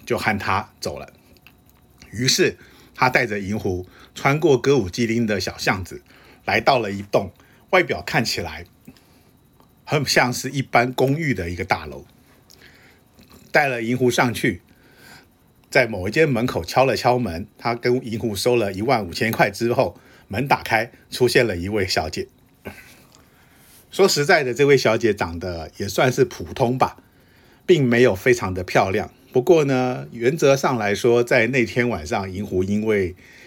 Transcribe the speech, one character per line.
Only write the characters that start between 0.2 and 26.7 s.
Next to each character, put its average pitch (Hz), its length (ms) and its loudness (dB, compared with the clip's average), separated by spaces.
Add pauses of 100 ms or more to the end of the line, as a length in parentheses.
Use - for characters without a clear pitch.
他 101 440 -4
走 73 180 -8
了。 69 140 -18 (960)
于 117 160 -4
是 139 300 0 (380)
他 127 160 0
带 131 160 0
着 104 140 -6
银 98 180 -6
狐 92 280 -4 (280)
穿 143 260 0
过 156 160 4
歌 135 220 2
舞 101 100 -2
伎 117 180 -4
町 113 200 0
的 101 140 -2
小 - 180 -8
巷 117 260 -2
子， - 160 -16 (440)
来 104 160 0
到 135 180 4
了 104 140 -4
一 101 100 -8
栋 101 300 -2 (380)
外 185 120 4
表 139 180 -4
看 131 240 -2
起 104 160 -6
来 85 240 -10 (1200)
很 147 220 -2
像 131 260 2
是 127 180 -6
一 139 120 -4
般 123 300 2
公 135 260 2
寓 151 160 -2
的 87 160 -6
一 87 60 -8
个 92 80 -6
大 - 200 -4
楼。 69 220 -16 (1400)
带 151 160 2
了 120 160 -4
银 120 160 -2
狐 123 120 4
上 135 220 2
去， 113 300 -4 (1080)
在 131 180 2
某 101 220 -4
一 - 20 -6
间 156 160 2
门 123 200 0
口 85 180 -4
敲 131 220 2
了 117 100 0
敲 123 220 2
门， 95 280 -4 (120)
他 117 160 -4
跟 127 280 0
银 113 160 -6
狐 107 160 -4
收 123 220 0
了 101 160 0
一 92 80 -6
万 113 260 0
五 82 60 -12
千 95 180 -2
块 127 200 0
之 117 240 -2
后， 117 260 -2 (280)
门 120 200 -4
打 135 140 0
开， 113 280 -2 (200)
出 123 180 2
现 123 180 2
了 90 120 -4
一 87 100 -6
位 104 180 -2
小 85 220 -2
姐。 - 180 -8 (1600)
说 190 180 4
实 143 160 0
在 160 180 4
的， 123 120 -2
这 139 120 4
位 139 120 8
小 110 180 2
姐 107 160 2
长 87 260 -4
得 85 380 -8
也 101 100 -6
算 131 240 2
是 127 140 2
普 - 300 -10
通 127 240 0